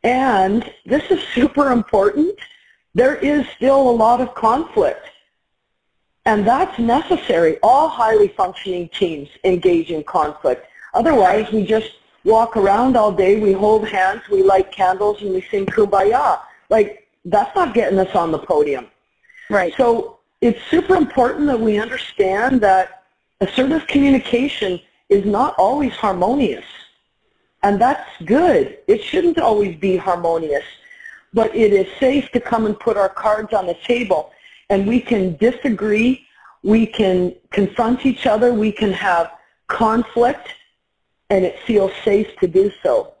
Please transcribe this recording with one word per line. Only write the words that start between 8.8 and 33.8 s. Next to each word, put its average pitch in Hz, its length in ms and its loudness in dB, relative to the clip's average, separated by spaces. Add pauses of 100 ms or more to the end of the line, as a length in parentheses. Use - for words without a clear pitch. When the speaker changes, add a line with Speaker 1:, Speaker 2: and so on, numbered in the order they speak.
Speaker 1:
teams 156 380 -4 (160)
engage 175 480 2
in 156 120 -6
conflict. 151 640 -2 (280)
Otherwise, 214 580 2
we 208 140 0
just 220 260 -2 (320)
walk 226 320 2
around 220 400 2
all 214 160 4
day, 190 280 2
we 208 120 2
hold 214 360 2
hands, 202 340 -2 (100)
we 190 120 2
light 190 280 4
candles, 202 500 0
and 202 120 -6
we 185 80 -4
sing 196 240 -4
Kumbaya. 202 760 0 (300)
Like, 208 400 0 (160)
that's 202 300 -2
not 339 180 0
getting 190 260 0
us 190 160 -2
on 170 160 0
the 151 80 -4
podium. 147 480 -2 (600)
Speaker 2:
Right. 185 260 0
Speaker 1:
So 240 440 0 (200)
it's 226 300 0
super 349 260 2
important 277 520 0
that 262 120 0
we 214 180 0
understand 226 840 -2
that 190 420 0 (380)
assertive 262 460 -2
communication 262 920 0 (300)
is 202 160 2
not 214 320 -2
always 247 360 0
harmonious. 196 720 -2 (1000)
And 202 160 0
that's 262 300 0 (160)
good. 226 640 2
It 208 160 2
shouldn't 339 360 -2
always 208 380 0
be 185 200 -2
harmonious. 165 680 -4 (680)
But 226 220 0
it 214 180 4
is 190 140 2 (120)
safe 269 320 0
to 247 80 0
come 226 260 -2
and 214 140 -4
put 226 160 -2
our 196 140 0
cards 214 440 -2
on 190 140 -2
the 175 60 -4 (120)